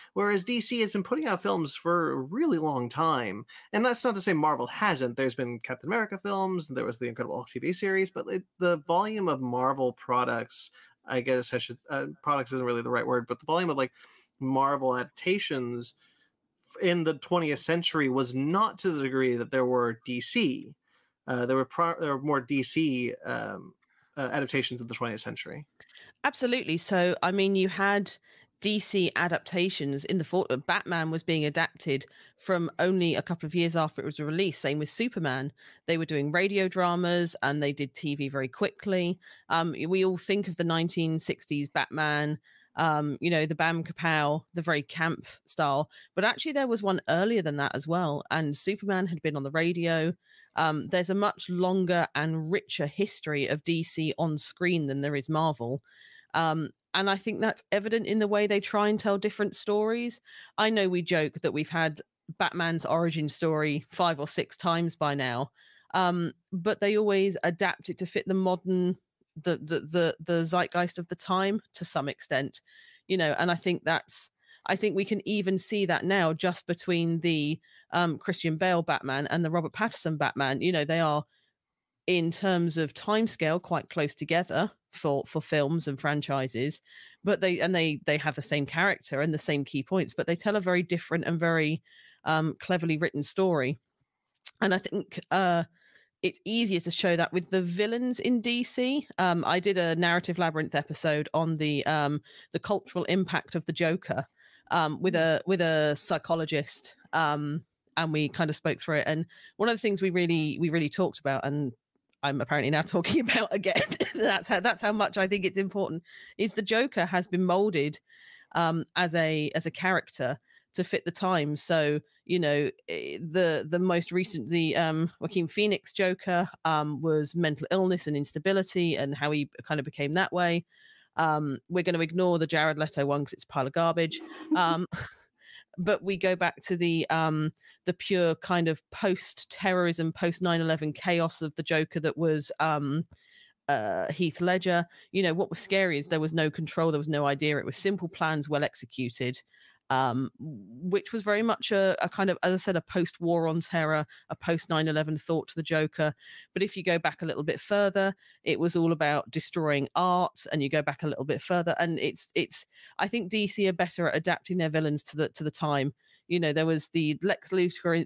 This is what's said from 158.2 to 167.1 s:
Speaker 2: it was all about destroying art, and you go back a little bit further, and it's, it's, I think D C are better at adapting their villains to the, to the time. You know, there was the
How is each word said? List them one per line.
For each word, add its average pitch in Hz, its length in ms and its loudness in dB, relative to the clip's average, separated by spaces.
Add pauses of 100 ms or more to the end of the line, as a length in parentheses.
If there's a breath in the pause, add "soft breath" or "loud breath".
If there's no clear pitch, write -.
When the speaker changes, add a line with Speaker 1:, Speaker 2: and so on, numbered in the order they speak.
Speaker 2:
it - 160 2
was 170 160 2
all 165 160 4
about 151 400 0
destroying 151 640 0
art, 180 460 2 (100)
and 156 100 0
you 139 80 0
go 151 140 2
back 147 220 -4
a - 20 -2
little 139 180 -4
bit 139 160 -2
further, 175 380 0
and 170 220 0
it's, - 340 -4
it's, - 320 -2 (320 loud breath)
I 196 80 0
think 190 240 -4
D 214 160 2
C 196 220 0
are 185 40 2
better 175 360 -2
at - 80 2
adapting 180 420 -2
their 160 120 0
villains 151 340 0
to - 120 -10
the, 151 120 0
to - 160 -8
the 151 80 -2
time. 147 420 0 (320 soft breath)
You 175 140 0
know, 156 120 2
there 160 140 2
was 160 220 0
the 151 340 2